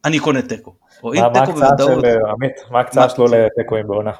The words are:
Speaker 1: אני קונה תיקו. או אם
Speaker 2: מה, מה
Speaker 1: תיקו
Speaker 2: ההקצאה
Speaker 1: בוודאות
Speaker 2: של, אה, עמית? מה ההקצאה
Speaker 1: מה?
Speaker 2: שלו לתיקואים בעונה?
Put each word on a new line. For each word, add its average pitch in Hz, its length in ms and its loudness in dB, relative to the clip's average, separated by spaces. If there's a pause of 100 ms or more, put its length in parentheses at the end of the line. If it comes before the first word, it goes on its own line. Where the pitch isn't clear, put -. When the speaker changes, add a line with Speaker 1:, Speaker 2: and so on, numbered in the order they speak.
Speaker 1:
אני 156 140 0
קונה 143 240 -2
תיקו. - 320 -14 (280)
או 117 120 -8
אם 156 60 0
Speaker 2:
מה, 120 80 4
מה 127 180 2
Speaker 1:
תיקו 160 160 -6
Speaker 2:
ההקצאה 135 140 6
Speaker 1:
בוודאות 135 240 2
Speaker 2:
של, 123 60 0
אה, 110 260 0
עמית? 127 200 -6 (180)
מה 123 80 0
ההקצאה 123 240 0
Speaker 1:
מה? 127 80 4
Speaker 2:
שלו 120 160 0
לתיקואים 113 600 0
בעונה? 104 340 -4